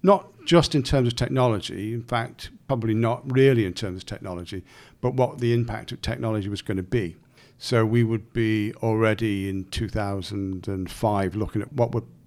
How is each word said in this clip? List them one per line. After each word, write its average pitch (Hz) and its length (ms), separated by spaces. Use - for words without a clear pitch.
not 190 300
just - 280
in 147 80
terms 127 260
of 120 80
technology, 113 760
in 117 80
fact, 117 480
probably 113 280
not 117 360
really 127 340
in 87 80
terms 92 240
of - 100
technology, 92 560
but 123 140
what 127 240
the 117 160
impact 117 380
of - 100
technology 110 480
was 101 140
gonna 95 180
be. 90 360
So 113 220
we 117 180
would 113 300
be 110 480
already 110 680
in 95 180
two - 220
thousand 98 800
and 95 220
five 98 460
looking 104 260
at - 100
what 120 220
were 113 80